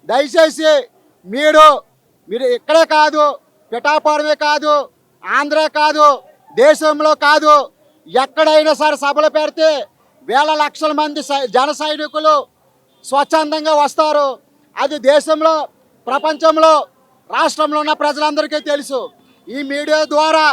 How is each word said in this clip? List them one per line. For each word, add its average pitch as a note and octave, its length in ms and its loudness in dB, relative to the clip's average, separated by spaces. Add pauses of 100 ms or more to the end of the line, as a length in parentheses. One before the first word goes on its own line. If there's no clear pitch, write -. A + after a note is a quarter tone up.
దయచేసి D4+ 640 0 (540)
మీరు, D4+ 420 4 (600)
మీరు A#3 140 -6
ఇక్కడే C#4+ 420 0
కాదు, D4+ 380 2 (480)
పిఠాపురమే D4+ 640 -2
కాదు, D4 540 -2 (340)
ఆంధ్ర D4 440 -2
కాదు, D4+ 400 2 (480)
దేశంలో D4+ 600 2
కాదు, D4 560 2 (520)
ఎక్కడైనా D#4 500 2
సరే D4 220 0
సభలు D4 340 0
పెడితే D4+ 400 0 (580)
వేల C#4 220 0 (140)
లక్షల D4+ 280 -4
మంది D4+ 320 -4
సై-, C#4 240 -4
జన B3+ 240 0
సైనికులు D4+ 760 -4 (580)
స్వచ్ఛందంగా D4+ 680 -2 (100)
వస్తారు. D4 440 0 (480)
అది C#4 240 -6
దేశంలో, D4+ 560 0 (520)
ప్రపంచంలో, D#4 680 2 (560)
రాష్ట్రంలో D4+ 500 -2
ఉన్న D4+ 140 -2
ప్రజలందరికీ D4+ 680 -4
తెలుసు. C#4+ 400 -6 (480)
ఈ C4+ 160 -10
మీడియా D4+ 420 -2
ద్వారా D#4 480 0